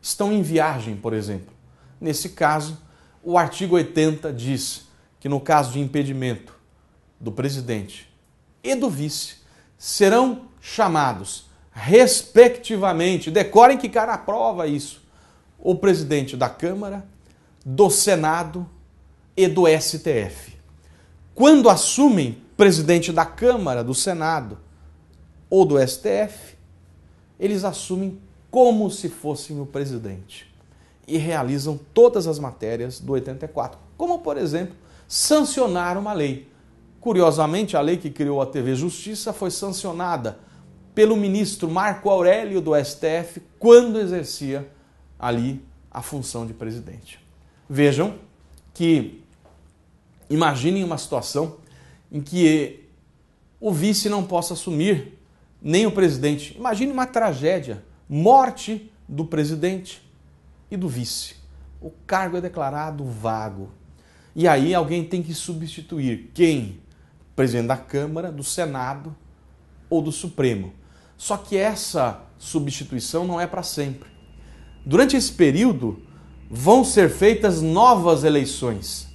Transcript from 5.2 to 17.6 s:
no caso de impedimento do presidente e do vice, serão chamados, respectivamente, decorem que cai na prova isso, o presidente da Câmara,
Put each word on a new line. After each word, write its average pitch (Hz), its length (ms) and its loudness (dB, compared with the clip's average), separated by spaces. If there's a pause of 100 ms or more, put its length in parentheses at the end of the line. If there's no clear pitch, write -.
no 139 120 -2
caso 139 320 2
de 135 80 -4
impedimento 135 760 -4 (640)
do 113 140 -10
presidente 120 760 -8 (540)
e 262 140 -2
do 254 120 -2
vice, 147 500 -8 (380)
serão 233 680 2 (180)
chamados, 143 840 -2 (260)
respectivamente, 190 1600 4
decorem 208 460 6
que 254 120 -6
cai 220 180 0
na 226 100 -2
prova 202 500 -2
isso, 147 360 -6 (560)
o 185 160 0
presidente 151 600 0
da 127 120 0
Câmara, 196 560 -8 (600)